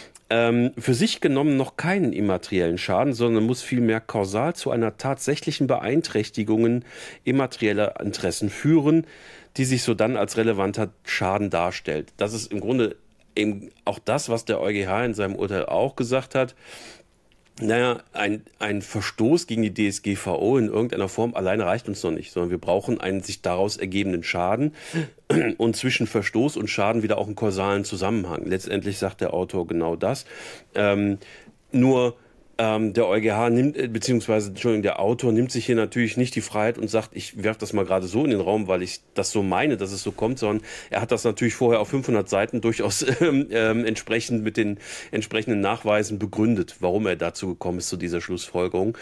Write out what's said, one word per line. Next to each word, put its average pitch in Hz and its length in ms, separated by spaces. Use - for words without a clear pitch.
ähm, 117 480
„für 123 160
sich 185 260
genommen 143 360
noch 131 200
keinen 170 340
immateriellen 90 680
Schaden, 117 340
sondern 113 300
muss 120 180
vielmehr 113 400
kausal 107 540
zu - 160
einer 117 260
tatsächlichen 139 680
Beeinträchtigung 117 1160
immaterieller 113 800
Interessen 98 480
führen, 156 560
die 131 80
sich 127 180
sodann 113 340
als 101 200
relevanter 101 540
Schaden 98 480
darstellt.“ 85 640
Das 104 160
ist 110 180
im 101 100
Grunde 113 340
eben 107 340
auch 104 140
das, 135 280
was 117 160
der 107 140
E 64 60
U 92 60
G 101 180
H 104 180
in 117 80
seinem 98 220
Urteil 92 320
auch 117 280
gesagt 127 380
hat. 131 220
Naja, 117 440
ein, 104 300
ein 104 240
Verstoß 123 640
gegen 113 160
die 101 100
D 104 140
S 98 160
G 98 120
V 92 240
O 127 200
in 110 80
irgendeiner 104 420
Form 117 240
alleine 95 320
reicht 98 220
uns 101 160
noch 85 80
nicht, 78 200
sondern 87 200
wir 87 80
brauchen 98 420
einen 95 220
sich - 180
daraus 92 360
ergebenden 95 440
Schaden 107 540
<clears throat> 143 300
und 113 180
zwischen 123 300
Verstoß 113 500
und 107 140
Schaden 110 320
wieder 107 160
auch 101 80
einen 104 100
kausalen 101 480
Zusammenhang. 95 640
Letztendlich 95 540
sagt - 220
der - 120
Autor 90 320
genau 82 300
das. 101 300
Ähm, 101 420
nur, 127 440
ähm, 110 340
der 117 100
E 98 140
U 110 40
G 107 120
H 117 180
nimmt, 131 260
äh, 131 100
beziehungsweise, 110 600
Entschuldigung, 107 320
der 98 180
Autor 120 320
nimmt 120 200
sich 117 160
hier 123 80
natürlich 113 420
nicht 123 160
die 113 80
Freiheit 107 380
und 110 100
sagt, 110 240
„Ich 98 300
werf 110 160
das 104 120
mal 101 140
gerade 92 220
so 110 160
in 147 80
den 101 100
Raum, 101 260
weil 92 140
ich - 200
das - 160
so 104 140
meine, 101 340
dass 95 140
es 95 100
so 104 100
kommt“, 123 280
sondern 107 260
er 101 120
hat - 100
das 113 120
natürlich 117 300
vorher 117 260
auf 107 100
fünfhundert 123 400
Seiten 110 300
durchaus, 113 540
<laughs> - 80
ähm, 143 300
ähm, 110 340
entsprechend 113 580
mit 107 140
den 104 220
entsprechenden 107 500
Nachweisen 107 560
begründet, 107 640
warum 92 260
er 92 100
dazu 82 340
gekommen 90 280
ist, 87 120
zu 92 80
dieser 85 240
Schlussfolgerung. 90 800